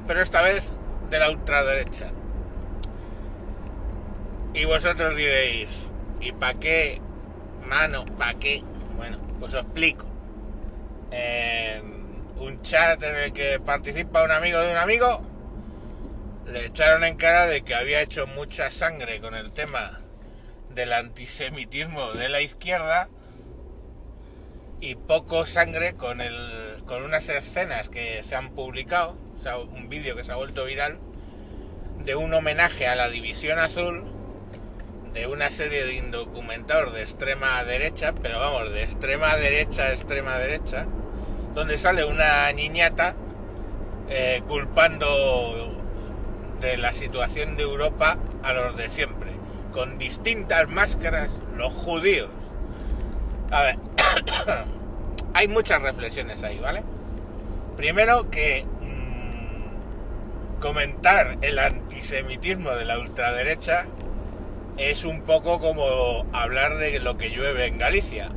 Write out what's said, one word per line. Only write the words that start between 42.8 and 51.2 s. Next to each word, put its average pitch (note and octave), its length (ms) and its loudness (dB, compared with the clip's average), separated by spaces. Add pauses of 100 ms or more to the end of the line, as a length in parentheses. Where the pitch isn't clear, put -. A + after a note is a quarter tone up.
eh, B2+ 360 2
culpando C#3 1300 4 (880)
de B2+ 140 2
la A#2+ 160 2
situación C#3 600 -2
de D3 60 0
Europa D3 540 4 (260)
a C3 120 2
los B2 220 0
de A2+ 120 -4
siempre, - 420 -2 (420)
con C3 260 -2
distintas E3 680 2
máscaras, E3 640 2 (260)